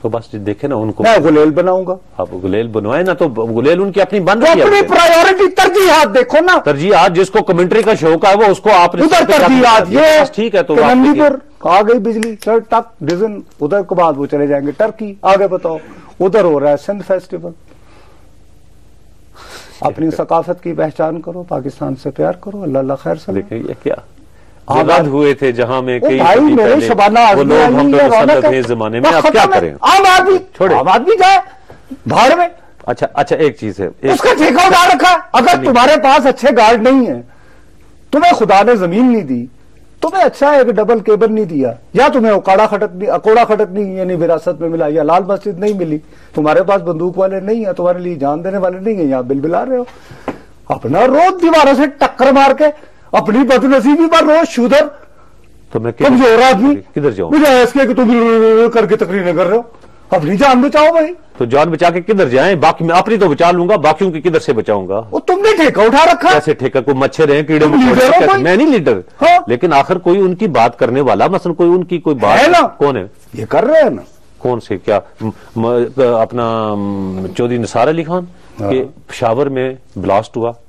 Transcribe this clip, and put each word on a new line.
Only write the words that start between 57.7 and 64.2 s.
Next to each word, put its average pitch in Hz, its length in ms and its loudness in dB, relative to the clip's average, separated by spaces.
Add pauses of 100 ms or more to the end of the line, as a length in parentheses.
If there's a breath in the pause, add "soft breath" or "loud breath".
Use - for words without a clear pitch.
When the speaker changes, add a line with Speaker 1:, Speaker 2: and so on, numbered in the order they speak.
Speaker 2:
कि 247 80 -2
तुम 247 140 0 (600)
करके 220 280 0
तकरीरें 175 400 -2
कर 180 100 0
रहे 208 120 0
हो, 240 120 -8 (420)
अपनी 175 240 -2
जान 254 260 2
बचाओ 302 320 2
भाई। 330 200 0 (240)
Speaker 1:
तो 123 80 -2
जान 147 240 0
बचा 170 200 0
के 175 100 -4
किधर 190 280 0
जाएं? 147 320 2
बाकी 165 240 0
मैं 165 100 -2
अपनी 214 220 2
तो 190 120 2
बचा 170 220 2
लूंगा, 180 260 0
बाकियों 156 340 0
की 156 100 -8